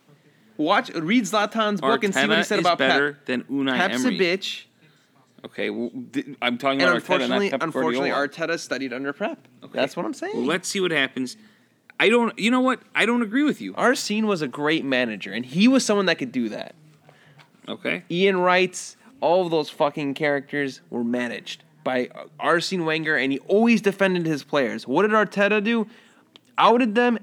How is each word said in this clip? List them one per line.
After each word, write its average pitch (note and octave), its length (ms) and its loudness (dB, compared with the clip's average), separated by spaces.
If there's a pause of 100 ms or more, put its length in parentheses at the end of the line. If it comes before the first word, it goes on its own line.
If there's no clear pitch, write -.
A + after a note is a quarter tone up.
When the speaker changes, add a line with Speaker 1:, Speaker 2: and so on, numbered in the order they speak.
(560)
Speaker 1:
Watch, G3+ 380 0
read G3+ 300 0
Zlatan's G#3 580 -2
book A3 220 0
and G3 100 0
see C3 140 0
what - 20 2
he D#3 60 2
Speaker 2:
Arteta E3+ 100 2
Speaker 1:
said - 140 0
Speaker 2:
is - 60 0
Speaker 1:
about E3+ 120 2
Speaker 2:
better D3 360 2
Speaker 1:
Pep. - 120 -20
Speaker 2:
than B2 200 -2
Unai C3+ 300 -2
Speaker 1:
Pep's G3 200 0 (100)
Speaker 2:
Emery. A3+ 120 0
Speaker 1:
a F3+ 200 0
bitch. - 280 -10 (800)
Speaker 2:
Okay, G#2 260 -6
well, A2+ 180 -6
di-, C3 540 -8
I'm A#2+ 160 0
talking C3+ 200 0
Speaker 1:
And F3 120 2
Speaker 2:
about A2+ 100 0
Arteta, - 140 -2
Speaker 1:
unfortunately, B2+ 340 0
Speaker 2:
not C3 100 -2
Pep - 40 -6
Speaker 1:
unfortunately, C3 480 -2
Speaker 2:
Guardiola. C#3+ 440 -4
Speaker 1:
Arteta D#3+ 40 -4
studied C3 340 -8
under C#3 200 -6
Pep. - 340 -8 (160)
Speaker 2:
Okay. - 100 -20
Speaker 1:
That's B2+ 240 -2
what F3 80 -4
I'm D#4+ 80 -6
saying. G4+ 240 -10
Speaker 2:
Well, B2 80 -2
let's F3 240 -2
see G3+ 100 -4
what F3+ 120 0
happens. C3+ 460 -2 (600)
I D#3+ 100 6
don't, A#3 280 2
you A3+ 140 2
know B3+ 100 4
what? B3+ 200 0 (120)
I F3 140 2
don't A#3+ 160 0
agree A3 200 -2
with - 180 -2
you. F#2+ 140 -10
Speaker 1:
Arsene A3 520 0
was F3+ 160 0
a C#3+ 40 -2
great D3 380 -2
manager, A#2 480 -2
and A#2 100 -6
he D#3+ 240 4
was C4 160 4
someone G3+ 220 0
that E3 140 2
could B2+ 120 -6
do A#2+ 180 -2
that. - 260 -12 (920)
Speaker 2:
Okay. C#3+ 420 -6
Speaker 1:
Ian F#3 280 2
Wrights, F3+ 600 0 (240)
all F3 240 4
of E3 60 -4
those D#3 180 0
fucking C#3+ 440 -2
characters C#3+ 760 -2
were A#2+ 140 -4
managed A#2+ 600 -6 (200)
by B2+ 260 -2 (300)
Arsene E3 460 0
Wenger, D#3 300 0
and C3+ 160 0
he C#3 80 -2
always A3 420 4
defended F#3+ 440 2
his D#3 180 -2
players. A2+ 440 -2
What D3+ 160 2
did G#3+ 80 2
Arteta G#3 520 2
do? A3+ 240 0 (680)
Outed A3 380 4
them A#3+ 300 2